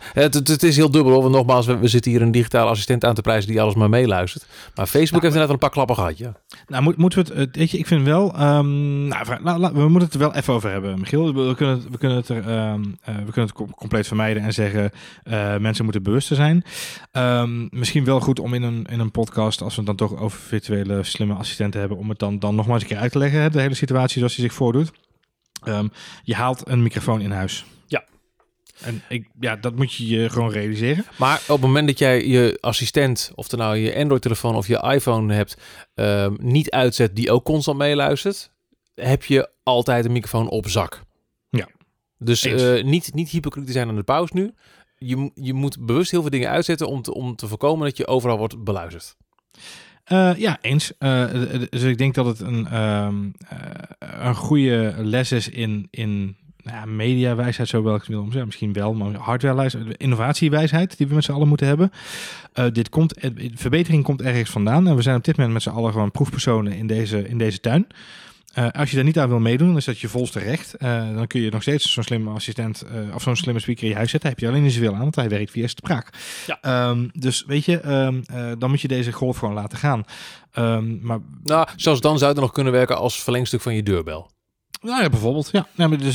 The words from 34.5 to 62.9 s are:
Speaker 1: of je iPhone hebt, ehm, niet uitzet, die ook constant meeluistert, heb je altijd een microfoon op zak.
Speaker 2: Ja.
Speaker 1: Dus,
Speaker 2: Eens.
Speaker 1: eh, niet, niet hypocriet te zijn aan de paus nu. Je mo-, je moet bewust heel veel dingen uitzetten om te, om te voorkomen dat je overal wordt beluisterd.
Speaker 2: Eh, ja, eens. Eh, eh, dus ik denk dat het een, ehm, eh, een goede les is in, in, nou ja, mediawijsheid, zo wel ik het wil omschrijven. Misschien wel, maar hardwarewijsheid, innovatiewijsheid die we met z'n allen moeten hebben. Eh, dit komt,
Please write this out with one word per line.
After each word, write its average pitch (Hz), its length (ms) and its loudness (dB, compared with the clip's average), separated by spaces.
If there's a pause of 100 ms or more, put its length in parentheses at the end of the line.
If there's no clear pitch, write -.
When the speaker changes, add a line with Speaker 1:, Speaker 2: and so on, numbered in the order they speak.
Speaker 1:
of 107 120 -2
je 113 160 0 (120)
iPhone 110 400 2
hebt, 104 220 -2 (380)
ehm, 101 460 0
niet 131 300 2
uitzet, 120 460 2
die 117 160 0
ook 123 120 2
constant 151 340 0
meeluistert, 143 720 0 (440)
heb 131 300 0
je 135 260 2 (120)
altijd 123 420 2
een 117 80 0
microfoon 117 360 -2
op 87 200 -4
zak. 98 340 -4 (480)
Speaker 2:
Ja. 107 180 -4 (500)
Speaker 1:
Dus, 117 240 0
Speaker 2:
Eens. 127 200 0
Speaker 1:
eh, 123 220 2
niet, 151 300 0
niet 156 140 -4
hypocriet 143 380 -6
te 127 60 -8
zijn 123 160 -2
aan 110 80 -4
de 104 60 -2
paus 156 280 0
nu. 196 220 -2 (460)
Je 127 180 -6
mo-, 139 180 -4
je 131 200 -6
moet 135 320 -4
bewust 139 240 0
heel 175 100 0
veel 151 100 -4
dingen 131 200 -2
uitzetten 165 380 -2
om 127 140 -6
te, 120 120 -8
om 123 220 -6
te 113 120 -10
voorkomen 147 380 0
dat 139 100 -4
je - 100 -4
overal 120 320 0
wordt 110 260 -6
beluisterd. 85 520 -8 (880)
Speaker 2:
Eh, 185 320 4
ja, 208 240 -2
eens. 139 380 0
Eh, 127 560 0
eh, 123 160 -2
dus 123 120 -2
ik 127 160 2
denk 135 160 2
dat 127 120 0
het 113 140 -2
een, 113 260 -4
ehm, 104 480 0 (340)
eh, - 100 -14 (680)
een 123 80 2
goede 120 640 2
les 113 360 -2
is 117 160 -2
in, 110 420 -6
in, 101 460 -6 (200)
nou 113 200 -14
ja, 110 80 -14
mediawijsheid, 120 840 0
zo 113 140 0
wel 107 120 2
ik 104 60 -2
het - 80 -10
wil 110 100 -6
omschrijven. 117 280 -6
Misschien 104 260 -6
wel, 104 220 -2
maar 107 200 -4
hardwarewijsheid, 127 840 -2
innovatiewijsheid 151 1000 2
die 143 100 2
we 139 80 0
met 151 100 2
z'n - 80 -2
allen 147 160 4
moeten 143 180 4
hebben. 156 240 4 (640)
Eh, 127 200 0
dit 113 160 0
komt, 160 240 2